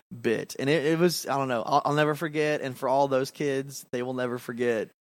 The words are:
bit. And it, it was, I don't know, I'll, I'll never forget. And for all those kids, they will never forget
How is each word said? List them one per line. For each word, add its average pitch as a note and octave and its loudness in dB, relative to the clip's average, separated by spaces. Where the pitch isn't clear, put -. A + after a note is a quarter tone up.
bit. A2+ 0
And C3 0
it, D3 4
it D#3+ 2
was, F3 2
I C#3 0
don't C3+ 0
know, A#2+ 0
I'll, C#3+ 4
I'll C#3+ 0
never D3+ 2
forget. D3+ -2
And C3 -6
for C3+ -2
all C#3 4
those C3+ 0
kids, C#3 -4
they B2 -2
will B2+ -4
never B2 -2
forget A#2+ -2